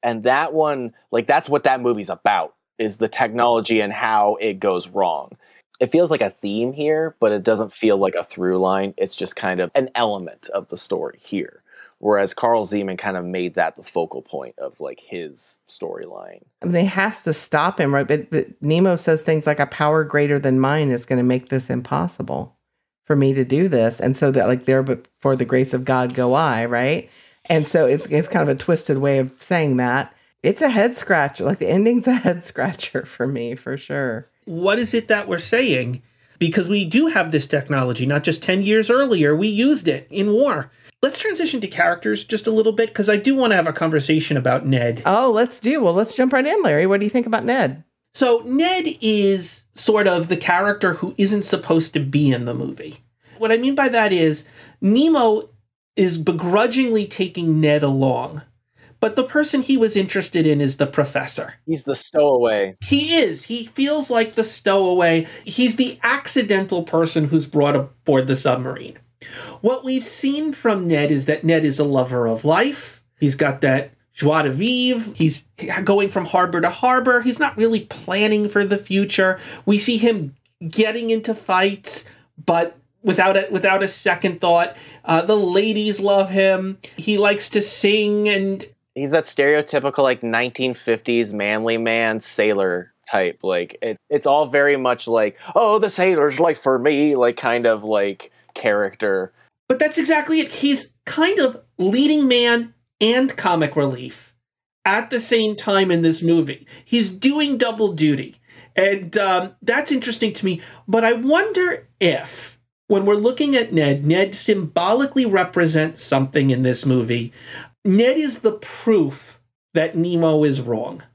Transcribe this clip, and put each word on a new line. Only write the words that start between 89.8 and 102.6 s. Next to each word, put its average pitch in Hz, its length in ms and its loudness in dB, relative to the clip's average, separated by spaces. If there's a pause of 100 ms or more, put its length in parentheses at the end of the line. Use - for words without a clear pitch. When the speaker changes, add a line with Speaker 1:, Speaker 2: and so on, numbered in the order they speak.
Speaker 1:
like, 127 180 0
nineteen 120 520 -2
fifties 117 580 0
manly 107 460 -2
man 113 420 0
sailor 98 720 -2 (180)
type. 95 320 -2
Like, 90 400 -4
it's, 110 260 -8
it's 147 180 -2
all 147 200 2
very 143 300 2
much 127 320 -2
like, 110 280 0 (200)
"Oh, 214 240 4
the 208 100 0
sailor's 151 480 2
life 160 220 2
for 131 180 2
me," 143 380 2
like, 120 200 2
kind 120 300 0
of, 110 160 2
like, 101 480 -2 (240)
character. 101 800 -2 (360)
Speaker 3:
But 254 120 0
that's - 180 0
exactly 320 400 0
it. - 100 -2
He's - 460 -4 (120)
kind 359 340 0
of 254 200 0 (160)
leading 269 520 2
man 240 440 2 (280)